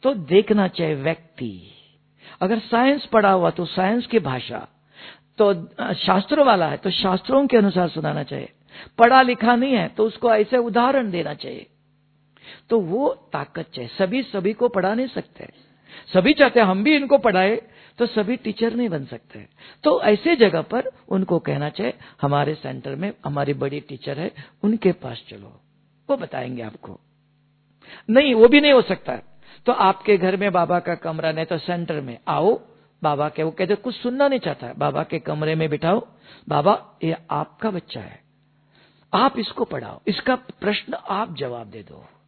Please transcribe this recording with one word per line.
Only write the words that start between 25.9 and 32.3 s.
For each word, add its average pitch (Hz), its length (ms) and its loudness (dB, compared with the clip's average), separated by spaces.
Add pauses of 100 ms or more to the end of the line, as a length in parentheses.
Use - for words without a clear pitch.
वो 277 80 0
बताएंगे 127 440 -10
आपको।" - 380 -16 (1120)
नहीं, 262 260 4
वो 226 120 10
भी 294 140 8
नहीं 294 120 6
हो 247 80 6
सकता। - 360 -4 (480)
तो 240 60 0
आपके 202 460 2
घर 185 200 0
में 196 140 -2
बाबा 175 280 0
का 175 160 -6
कमरा 160 360 -6
नहीं 160 140 -4
तो 165 120 -6
सेंटर 165 440 -6
में 120 260 -12
आओ, 165 340 0 (420)